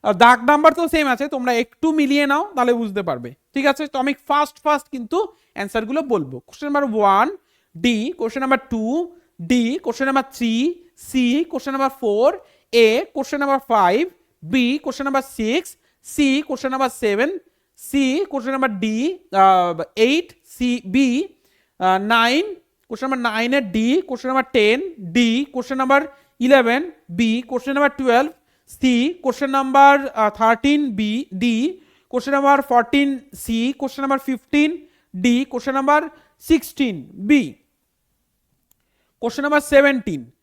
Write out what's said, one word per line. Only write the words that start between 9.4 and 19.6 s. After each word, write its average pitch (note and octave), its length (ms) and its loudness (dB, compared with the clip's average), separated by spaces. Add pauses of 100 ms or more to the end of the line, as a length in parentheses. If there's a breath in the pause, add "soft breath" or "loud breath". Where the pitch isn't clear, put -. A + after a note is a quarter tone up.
ডি, A#3+ 420 0
কোশ্চেন C4+ 220 -4
নাম্বার C4+ 180 0 (100)
থ্রি A#3+ 500 -2 (140)
সি, C4 520 0
কোশ্চেন C#4 220 -8
নাম্বার C4+ 180 -2 (100)
ফোর A#3+ 400 0 (320 soft breath)
এ, A#3 420 4
কোশ্চেন C#4+ 260 -6
নাম্বার C#4 280 0
ফাইভ G#3+ 400 2 (360)
বি, B3 400 0
কোশ্চেন C4+ 220 -8
নাম্বার C4+ 160 -2 (140)
সিক্স A#3+ 420 -4 (260)
সি, C#4+ 440 0
কোশ্চেন C4 240 -6
নাম্বার C4 180 -2
সেভেন B3 500 -2 (380)
সি, C#4 520 -2
কোশ্চেন C4 220 -6
নাম্বার C4 280 -2
ডি, A#3 380 -4 (140)
আহ, F3+ 520 4 (120)